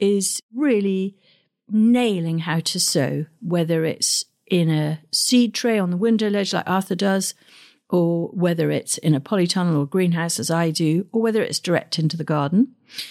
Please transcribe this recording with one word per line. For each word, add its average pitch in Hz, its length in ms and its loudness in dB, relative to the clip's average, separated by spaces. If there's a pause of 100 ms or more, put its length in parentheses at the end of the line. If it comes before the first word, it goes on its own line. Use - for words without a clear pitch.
is 202 400 0 (120)
really 196 600 0 (540)
nailing 214 720 2
how 165 200 -2
to - 180 -4
sow, 143 480 0 (140)
whether 165 460 0
it's - 400 -4 (220)
in 170 220 2
a 156 300 0 (140)
seed 240 400 2
tray 226 260 0
on 180 120 0
the 180 40 -2
window 220 340 2
ledge 202 240 -2
like - 160 -2
Arthur 190 260 -2
does, 190 400 -2 (560)
or 170 380 2
whether 170 400 0
it's - 300 -4
in 151 160 2
a 139 60 -2
polytunnel 175 540 0
or 143 100 0
greenhouse 170 540 0
as 156 120 -4
I 165 180 0
do, 160 420 0
or 226 100 0
whether 220 200 0
it's - 180 -4
direct - 380 -2
into 160 200 -2
the 165 60 -8
garden. 156 520 0 (360)